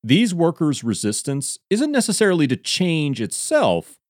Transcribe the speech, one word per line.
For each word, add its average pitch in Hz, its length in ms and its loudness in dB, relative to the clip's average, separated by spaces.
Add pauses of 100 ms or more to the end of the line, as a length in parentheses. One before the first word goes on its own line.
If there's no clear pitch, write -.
These 180 300 2
workers' 165 500 0
resistance 113 760 -4 (100)
isn't 269 220 0
necessarily 202 560 2
to 127 100 0
change 156 640 -2
itself 110 760 0 (120)